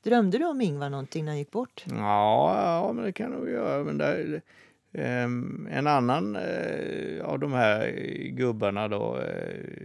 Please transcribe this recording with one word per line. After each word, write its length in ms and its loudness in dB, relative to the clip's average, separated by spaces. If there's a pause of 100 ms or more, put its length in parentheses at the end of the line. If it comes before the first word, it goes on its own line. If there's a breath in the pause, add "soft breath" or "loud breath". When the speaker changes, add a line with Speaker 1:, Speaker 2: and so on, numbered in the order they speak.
Speaker 1:
Drömde 340 6
du 80 2
om 160 0
Ingvar 280 0
någonting 360 -4
när 60 -4
han 80 -2
gick 120 -6
bort? 340 -6
Speaker 2:
Ja, 800 4
ja, 300 2
men 100 -4
det 80 -2
kan 200 -6
jag 80 -6
nog 100 -4
göra, 340 -2
men 140 -2
där, 440 0 (520 soft breath)
ehm, 800 -2
en 160 0
annan, 480 2
eh, 920 -4
av 140 -2
de 140 -2
här 380 4 (400)
gubbarna 560 0
då, 300 -2
eh, 420 -6 (240)